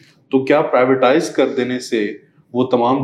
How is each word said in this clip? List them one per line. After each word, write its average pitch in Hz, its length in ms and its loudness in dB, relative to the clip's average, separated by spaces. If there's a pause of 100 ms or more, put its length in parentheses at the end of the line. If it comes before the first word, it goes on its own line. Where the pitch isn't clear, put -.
(320)
تو 131 140 2
کیا 147 160 2
پرائیویٹائز 131 680 2
کر 135 180 0 (100)
دینے 123 220 -4
سے 107 340 -4 (400)
وہ 123 100 0
تمام 123 400 0